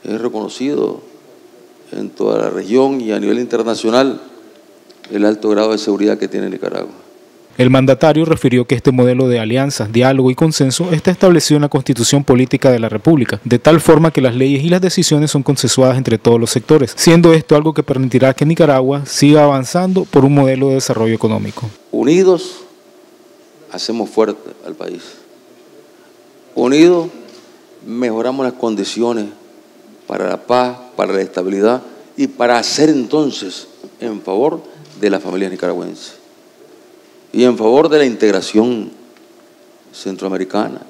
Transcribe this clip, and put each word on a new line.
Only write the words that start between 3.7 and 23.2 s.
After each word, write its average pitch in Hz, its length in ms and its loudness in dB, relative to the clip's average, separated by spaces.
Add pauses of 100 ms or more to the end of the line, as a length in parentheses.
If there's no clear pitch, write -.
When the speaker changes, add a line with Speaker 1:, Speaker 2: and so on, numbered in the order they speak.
Speaker 1:
el 104 140 -2
alto 107 240 0
grado 107 240 0
de 110 60 -2
seguridad 104 400 -2
que 101 100 -6
tiene 98 220 -8
Nicaragua. 92 420 -10 (680)
Speaker 2:
El 127 120 2
mandatario 135 560 4
refirió 127 400 0
que 139 100 0
este 123 160 0
modelo 127 380 2
de 120 100 0
alianzas, 120 500 -4
diálogo 127 400 2
y 127 60 0
consenso 160 560 0
está 160 200 0
establecido 175 440 4
en 147 60 2
la 147 80 0
Constitución 135 560 0
Política 131 460 2
de 120 80 2
la 113 100 -4
República, 113 560 0
de 120 120 2
tal 160 220 4
forma 160 320 4
que 151 80 -2
las 127 160 0
leyes 135 300 0
y 170 40 -2
las 180 120 2
decisiones 160 500 0
son 143 120 -2
consensuadas 131 540 2
entre 120 200 -2
todos 117 240 2
los 117 80 -2
sectores, 139 480 2
siendo 170 360 6
esto 160 220 2
algo 151 180 2
que 147 100 -2
permitirá 131 500 0
que 147 120 -2
Nicaragua 143 600 2
siga 147 400 4
avanzando 175 580 0
por 139 220 2
un 143 100 2
modelo 135 320 2
de 135 80 0
desarrollo 113 400 -2
económico. 107 540 -6 (220)
Speaker 1:
Unidos 170 720 0 (1080)